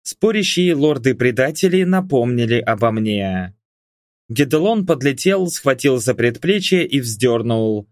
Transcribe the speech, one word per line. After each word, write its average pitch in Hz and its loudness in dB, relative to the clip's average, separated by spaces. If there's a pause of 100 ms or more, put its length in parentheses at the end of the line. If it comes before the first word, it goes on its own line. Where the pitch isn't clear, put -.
Спорящие 190 0
лорды-предатели 131 0
напомнили 123 0
обо 113 0
мне. 98 -2 (720)
Геделон 156 0
подлетел, 165 0
схватил 131 0
за 113 0
предплечье 175 0
и 139 -2
вздернул. 113 0